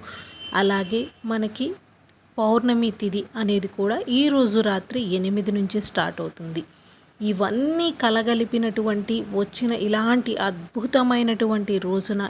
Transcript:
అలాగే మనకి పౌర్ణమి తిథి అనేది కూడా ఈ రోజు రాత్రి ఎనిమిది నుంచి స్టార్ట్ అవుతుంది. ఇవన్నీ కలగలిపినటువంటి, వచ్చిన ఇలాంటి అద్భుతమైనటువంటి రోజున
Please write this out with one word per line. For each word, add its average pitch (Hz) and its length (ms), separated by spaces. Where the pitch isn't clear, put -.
అలాగే 196 520
మనకి 220 400
పౌర్ణమి 233 520
తిథి 202 320
అనేది 202 320
కూడా 208 280
ఈ 247 200
రోజు 247 320
రాత్రి 208 400
ఎనిమిది 196 380
నుంచి 202 280
స్టార్ట్ 175 400
అవుతుంది. 165 420
ఇవన్నీ 226 680
కలగలిపినటువంటి, 226 1300
వచ్చిన 202 420
ఇలాంటి 226 640
అద్భుతమైనటువంటి 214 1400
రోజున 190 520